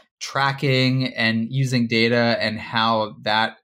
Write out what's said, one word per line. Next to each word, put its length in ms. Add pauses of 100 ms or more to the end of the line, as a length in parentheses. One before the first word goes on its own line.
(220)
tracking 920
and 380
using 360
data 520
and 180
how 680
that 400